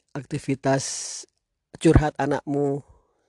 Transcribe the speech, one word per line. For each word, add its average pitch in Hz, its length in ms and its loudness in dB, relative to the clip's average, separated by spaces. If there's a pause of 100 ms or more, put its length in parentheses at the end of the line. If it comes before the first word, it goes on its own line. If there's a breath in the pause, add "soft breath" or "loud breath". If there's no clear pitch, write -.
(140)
aktivitas - 1120 -4 (580)
curhat 151 400 6
anakmu, 139 640 -2 (420)